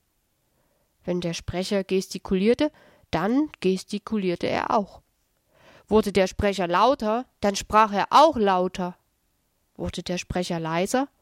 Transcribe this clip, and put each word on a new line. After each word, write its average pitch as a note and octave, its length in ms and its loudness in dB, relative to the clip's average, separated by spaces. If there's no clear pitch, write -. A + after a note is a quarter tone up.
Wenn F3 160 -4
der E3+ 120 -4
Sprecher F#3+ 500 -4
gestikulierte, G3+ 880 0
dann A#3+ 380 0
gestikulierte F#3 840 -4
er - 240 -2
auch. G#3 300 -2
Wurde G#3+ 240 2
der F#3+ 160 2
Sprecher G3 400 -2
lauter, A3 580 2
dann G3+ 160 0
sprach G#3 380 2
er F#3+ 160 0
auch D4 260 6
lauter. F#3 600 0
Wurde F3 280 -8
der F3+ 140 -6
Sprecher F3+ 420 -4
leiser F3+ 480 -2